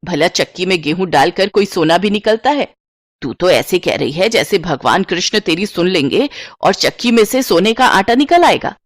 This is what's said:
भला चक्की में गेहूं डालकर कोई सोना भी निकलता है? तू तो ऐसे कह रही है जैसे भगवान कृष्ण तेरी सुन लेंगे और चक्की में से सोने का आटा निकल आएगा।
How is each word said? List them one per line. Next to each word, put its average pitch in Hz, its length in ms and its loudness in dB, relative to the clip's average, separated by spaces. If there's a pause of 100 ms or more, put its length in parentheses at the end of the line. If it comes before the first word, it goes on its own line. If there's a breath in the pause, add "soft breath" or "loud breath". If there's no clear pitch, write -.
भला 147 240 -2
चक्की - 380 -4
में 180 160 0
गेहूं 165 280 -4
डालकर 160 400 0
कोई 208 160 0
सोना 165 320 0
भी 190 120 0
निकलता 214 400 0
है? 285 180 -2 (540)
तू 123 120 -8
तो 175 160 -2
ऐसे 170 300 2
कह 170 160 -2
रही 135 160 -4
है 175 180 -2
जैसे 226 280 -2
भगवान 156 460 0
कृष्ण 190 360 -4
तेरी 185 260 -2
सुन 180 220 -2
लेंगे 180 420 0 (320 loud breath)
और 180 120 2
चक्की - 380 -2
में 226 140 4
से 254 180 -2
सोने 202 300 2
का 254 120 2
आटा - 300 2
निकल 302 280 4
आएगा। 208 320 2 (100)